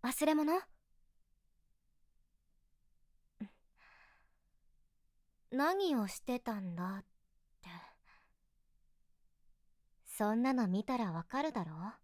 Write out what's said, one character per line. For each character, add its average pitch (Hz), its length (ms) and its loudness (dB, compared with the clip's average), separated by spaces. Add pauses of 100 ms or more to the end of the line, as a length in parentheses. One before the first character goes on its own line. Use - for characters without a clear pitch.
忘 254 220 0
れ 311 100 6
物？ 311 260 4 (4000)
何 330 440 2
を 208 120 0
し - 140 -10
て 247 180 -2
た 220 200 -6
ん 180 160 -6
だ 185 240 -4
っ 190 60 -16 (560)
て。 180 80 -18 (2250)
そ 214 300 0
ん 240 80 2
な 262 100 4
の 247 140 4
見 190 160 2
た 254 140 -2
ら 208 140 -2
わ 165 120 -4
か 262 180 -4
る 302 100 0
だ 240 120 -2
ろ？ 160 400 -8